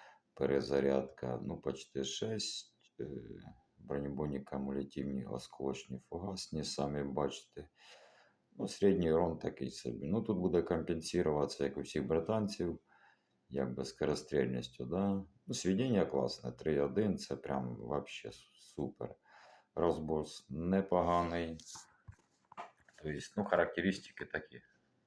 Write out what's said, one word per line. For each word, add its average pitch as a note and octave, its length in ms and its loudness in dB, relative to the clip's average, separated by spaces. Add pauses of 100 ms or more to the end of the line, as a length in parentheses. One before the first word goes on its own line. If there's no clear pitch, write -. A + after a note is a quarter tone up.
(340)
Перезарядка, C2+ 1080 2
ну, - 160 -4
почти - 460 -4
шість. - 720 -6 (260)
Е, - 40 -6 (720)
бронебойні, C#2+ 640 -2
кумулятивні, C2+ 840 -4
осколочні, C2 840 -6
фугасні, F2 560 -4
самі C#2+ 380 -2
бачите. C#2 640 -4 (920)
Ну, - 100 -2
середній F2 440 6
урон E2 260 4
такий C2+ 320 -4
собі. B1 360 -6
Ну, G#2 160 2
тут G#2 160 0
буде F2 240 4
компенсуватися, D#2+ 1000 2
як C2+ 120 0
у C#2+ 40 -4
всіх C#2 260 -2
британців, F2+ 720 0 (720)
якби B1+ 360 -2
скорострільністю, C2+ 1000 -2
да. G2 400 0 (220)
Ну, - 80 -4
сведення G2 520 4
класне, B1+ 460 0
три D2 280 2
один, D2+ 380 2
це - 180 -6
прям B1+ 400 -2
вообще A#1 540 -6 (460)
супер. - 380 -4 (600)
Розброс D#2+ 760 0
непоганий. E2+ 1080 2 (1400)
Тобто, D2+ 160 -4 (180)
ну, G#2 80 0
характеристики - 800 2
такі. - 380 -8 (440)